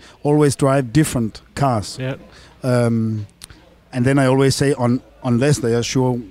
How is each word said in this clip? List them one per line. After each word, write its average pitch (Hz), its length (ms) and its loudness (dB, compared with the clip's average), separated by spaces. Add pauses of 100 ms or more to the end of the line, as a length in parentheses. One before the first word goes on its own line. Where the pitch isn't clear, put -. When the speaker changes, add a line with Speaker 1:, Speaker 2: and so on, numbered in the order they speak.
(220)
Speaker 1:
always 147 320 2
drive 135 380 0
different 127 500 0 (120)
cars. 123 440 -2
Speaker 2:
Yeah. 131 180 -8 (460)
Speaker 1:
Um, 117 640 0 (640)
and 123 120 -2
then 139 140 2
I 135 80 2
always 135 300 2
say, 143 180 0
"Un-, 123 260 0 (220)
unless 131 360 2
they 117 160 0
are 117 80 0
sure 127 380 -2 (100)